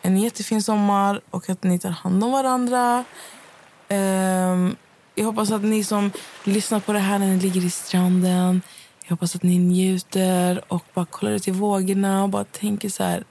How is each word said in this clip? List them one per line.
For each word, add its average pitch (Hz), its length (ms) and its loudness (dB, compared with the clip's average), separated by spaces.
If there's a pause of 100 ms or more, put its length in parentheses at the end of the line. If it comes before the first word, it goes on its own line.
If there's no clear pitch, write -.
en 185 160 2
jättefin 214 440 -2
sommar 202 580 2 (100)
och 185 200 -8
att 185 120 -4
ni 180 160 2
tar 185 120 -6
hand 185 340 0
om 247 80 0
varandra. 247 720 0 (840)
Ehm, 185 880 0 (380)
jag 214 100 -2
hoppas 214 260 -2
att 214 140 0
ni 214 200 2
som 202 260 0 (340)
lyssnar 202 360 0
på 208 120 -4
det 208 60 2
här 196 200 2
när 196 80 2
ni 190 140 2
ligger 185 240 0
i 175 60 0
stranden, 180 920 2 (420)
jag - 60 -10
hoppas 175 260 -4
att 180 60 -8
ni 180 160 4
njuter 180 1120 0
och 175 120 -4 (100)
bara 180 120 -2
kollar - 260 -4
ut 196 160 -2
i - 20 -2
vågorna 196 720 0
och 202 60 0
bara 202 160 -2
tänker 208 440 -6
så 196 160 -6
här 175 260 -2